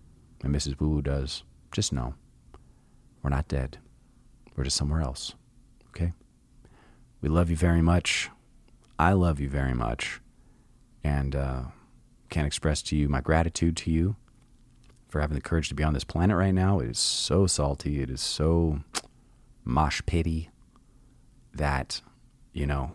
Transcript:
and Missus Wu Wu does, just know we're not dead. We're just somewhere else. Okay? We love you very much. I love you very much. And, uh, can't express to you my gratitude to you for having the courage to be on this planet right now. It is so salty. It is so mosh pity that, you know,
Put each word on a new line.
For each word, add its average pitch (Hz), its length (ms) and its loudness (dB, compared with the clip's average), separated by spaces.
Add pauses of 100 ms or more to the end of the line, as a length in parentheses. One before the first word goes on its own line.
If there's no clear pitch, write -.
(420)
and 65 100 0
Missus 71 280 -2
Wu 78 80 2
Wu 76 140 0
does, 69 420 -4 (260)
just - 220 -2
know 64 220 -4 (1080)
we're 71 80 0
not 69 160 0
dead. 67 320 -4 (800)
We're 67 80 -2
just 67 120 -2
somewhere 76 260 0
else. - 320 -8 (560)
Okay? 87 240 -4 (1040)
We 73 80 0
love 82 200 4
you 85 60 2
very 85 260 4
much. 82 480 2 (680)
I 85 140 4
love 87 260 4
you 71 100 -4
very 67 260 0
much. 58 460 -4 (840)
And, 69 320 0
uh, 65 260 -2 (680)
can't 76 180 -2
express 73 360 -2
to - 140 -2
you 73 120 2
my 71 120 0
gratitude 82 580 0
to - 140 -4
you 87 240 2 (920)
for 73 120 -2
having 73 160 -2
the 67 40 -4
courage 80 280 0
to 67 80 -8
be 76 80 0
on 78 100 2
this 71 80 -2
planet 90 340 2
right 95 180 2
now. 95 260 4
It 58 100 -2
is - 80 -6
so - 480 2
salty. 71 560 0
It 64 80 -4
is 69 100 -6
so 80 600 2 (840)
mosh 71 420 0
pity 80 440 -2 (1040)
that, - 460 -2 (520)
you 73 140 -2
know, 69 280 -2